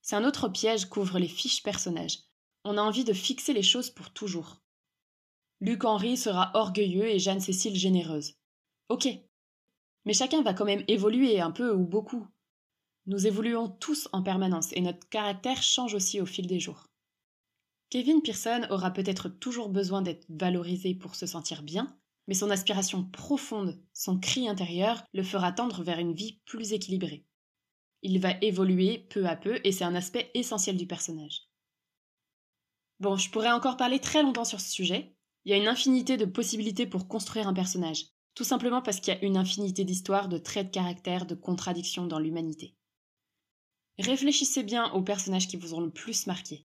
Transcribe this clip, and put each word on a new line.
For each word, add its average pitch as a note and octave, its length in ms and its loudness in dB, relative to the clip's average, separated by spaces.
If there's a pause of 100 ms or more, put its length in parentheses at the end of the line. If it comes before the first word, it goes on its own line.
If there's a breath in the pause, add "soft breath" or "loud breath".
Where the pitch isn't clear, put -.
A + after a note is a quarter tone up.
C'est - 140 -4
un G#3+ 100 2
autre C#4 220 2
piège G#3+ 380 0
qu'ouvrent F#3 340 0
les F3 80 2
fiches - 360 -2
personnages. E3+ 560 -4 (460)
On G#3 120 0
a G#3 40 2
envie G#3+ 220 2
de A3 100 2
fixer C4+ 400 0
les G3+ 100 2
choses B3 260 4
pour - 220 -18
toujours. E3+ 500 -8 (1000)
Luc A3 260 0
Henry A3 320 4
sera F#3 360 2
orgueilleux G3+ 540 4
et G#3+ 100 4
Jeanne-Cécile F#3+ 580 0
généreuse. F3 600 2 (540)
Ok. B3+ 180 0 (1000)
Mais G#3 80 2
chacun C4+ 280 4
va A3 120 2
quand G#3 120 0
même G3 240 0
évoluer A3 500 6
un E3 120 2
peu A#3 220 0
ou F#3 120 4
beaucoup. G3+ 420 -4 (800)
Nous G3 200 0
évoluons A3+ 440 2
tous - 420 -4
en F#3+ 100 0
permanence F#3 520 0
et F3+ 80 -2
notre F3+ 260 -4
caractère G#3+ 560 -2
change B3 300 0
aussi G3+ 260 0
au F3+ 60 0
fil F3+ 220 -6
des F3+ 120 0
jours. - 300 -10 (1000)
Kevin C#4+ 320 4
Pearson - 480 -2
aura F#3 220 2
peut-être F#3+ 380 -2
toujours A#3 400 -6
besoin F#3+ 320 0
d'être F3+ 280 -4
valorisé F3+ 680 0
pour - 200 -14
se F3+ 100 -8
sentir D#3 380 -8
bien, F#3+ 340 -4 (300)
mais G3 60 -2
son G3+ 160 0
aspiration F#3+ 540 0
profonde, G#3 800 -4 (120)
son F#3 260 0
cri B3 280 0
intérieur, F#3+ 560 0 (100)
le F#3+ 100 -2
fera F#3 280 0
tendre F#3 320 -4
vers E3 160 -2
une E3+ 140 0
vie G#3 320 -8
plus A3 280 -6
équilibrée. F#3 520 -4 (760)
Il F#3 180 2
va F#3 120 2 (100)
évoluer F#3+ 580 4 (100)
peu F#3+ 180 0
à D#3+ 80 0
peu A3 280 -2
et G3+ 80 4
c'est F#3 120 -2
un F3 120 0
aspect F#3 380 -4
essentiel A3 420 -2
du F3 120 -2
personnage. D#3+ 640 -8 (1500)
Bon, G3 160 2
je F#3 140 -2
pourrais A3+ 220 2
encore B3 260 2
parler B3+ 220 2
très D4+ 240 4
longtemps A#3 220 2
sur G#3 140 -6
ce - 120 -8
sujet. F#3+ 440 -2 (300)
Il F#3+ 60 0
y - 20 6
a G3 40 6
une G#3 100 4
infinité B3+ 500 4
de G#3+ 80 2
possibilités G#3+ 640 -2
pour F#3 200 -4
construire G#3+ 400 -4
un F#3+ 60 2
personnage, F#3 520 -2 (280)
tout - 120 -6
simplement A#3+ 360 2
parce G3+ 200 -2
qu'il F#3+ 120 0
y F#3 40 -2
a - 60 -4
une G3 140 4
infinité F#3+ 460 0
d'histoires, F#3 460 0
de E3+ 100 -2
traits F#3+ 280 -4
de F#3+ 40 -12
caractère, F3+ 560 -2
de F3 80 -6
contradictions F3 720 -4
dans D#3+ 120 -2
l'humanité. D#3+ 560 -4 (1200)
Réfléchissez C4+ 640 2
bien A#3 300 0
aux F#3+ 100 2
personnages F#3+ 440 0
qui F3+ 100 -8
vous E3 180 -8
ont E3 60 -4
le F3 100 -4
plus - 340 -6
marqué. F3+ 400 -8 (100)